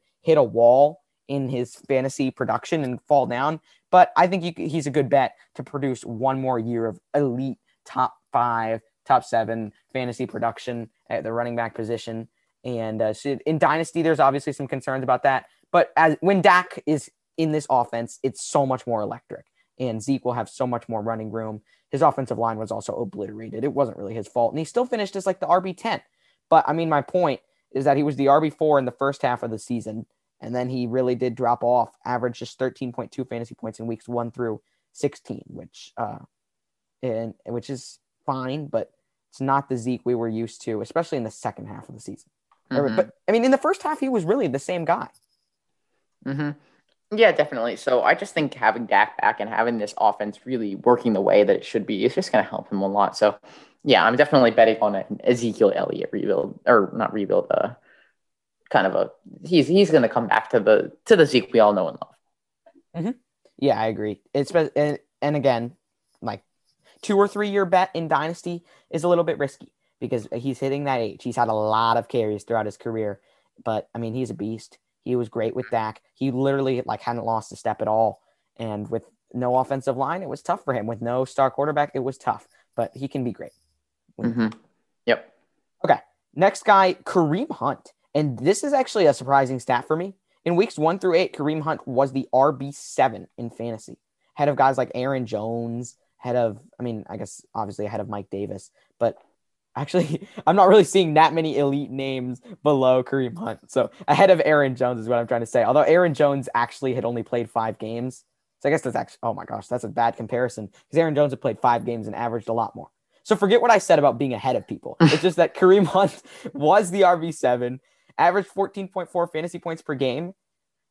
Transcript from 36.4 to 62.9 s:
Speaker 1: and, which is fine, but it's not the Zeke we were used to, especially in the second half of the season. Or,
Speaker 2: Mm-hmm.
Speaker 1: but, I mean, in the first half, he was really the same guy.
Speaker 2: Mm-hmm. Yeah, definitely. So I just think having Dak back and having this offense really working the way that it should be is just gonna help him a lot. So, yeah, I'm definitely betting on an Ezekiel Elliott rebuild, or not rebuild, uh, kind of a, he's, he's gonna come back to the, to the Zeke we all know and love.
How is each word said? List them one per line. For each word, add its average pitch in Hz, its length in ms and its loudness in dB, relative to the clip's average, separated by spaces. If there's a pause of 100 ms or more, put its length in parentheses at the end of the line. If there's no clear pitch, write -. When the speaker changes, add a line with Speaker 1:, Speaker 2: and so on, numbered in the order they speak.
Speaker 1:
and, 113 320 -6 (100)
which 117 240 -10
is - 300 -14 (260)
fine, 131 420 -6
but - 240 -6 (400)
it's - 100 -20
not 135 280 0
the 131 80 -4
Zeke 117 260 -4
we 123 120 0
were 117 120 -4
used 113 360 -6
to, 110 180 -6
especially 160 360 -4
in 120 60 -4
the 110 80 -8
second - 360 -10
half - 200 -16
of 135 80 -18
the 110 60 -20
season. - 280 -18 (420)
Or, 139 160 0
Speaker 2:
Mm-hmm. 113 80 -2
Speaker 1:
but, - 160 0 (160)
I - 40 2
mean, 226 140 4
in 262 60 6
the 277 80 6
first 330 240 -2
half, 302 160 -4
he 269 100 -2
was 220 160 0
really 214 220 0
the 131 100 -4
same 170 280 -6
guy. 175 220 -2 (1160)
Speaker 2:
Mm-hmm. 147 260 -4 (640)
Yeah, 214 160 6
definitely. 120 440 -2
So 123 260 0
I 156 140 4
just - 180 -12
think 151 220 -2
having 113 320 0
Dak 104 340 2
back 107 180 0
and 104 80 -6
having 113 300 -2
this 104 200 -6
offense 104 480 -2
really 113 300 -6
working 120 380 2
the 95 80 0
way 101 220 6
that 98 120 4
it - 100 -8
should 110 200 -4
be 101 180 -4
is 123 120 0
just - 160 -4
gonna 104 120 2
help - 280 -8
him 98 100 -2
a 98 60 0
lot. 98 280 0
So, 104 220 2 (460)
yeah, 113 200 6
I'm 113 120 4
definitely 135 340 6
betting 113 320 6
on 104 140 0
an 101 280 -8
Ezekiel 113 520 2
Elliott - 360 -4
rebuild, - 540 -4
or 113 300 4
not - 180 -4
rebuild, 98 380 0
uh, - 220 0 (1000)
kind 95 160 2
of 95 80 -2
a, 92 160 -2 (360)
he's, 160 200 4
he's 175 240 4
gonna 127 180 4
come 120 160 -2
back - 240 0
to 123 100 2
the, 104 320 4 (140)
to 233 100 8
the 160 120 6
Zeke 123 260 0
we 117 60 4
all 104 140 6
know 92 160 -2
and - 120 -14
love. - 140 -18 (800)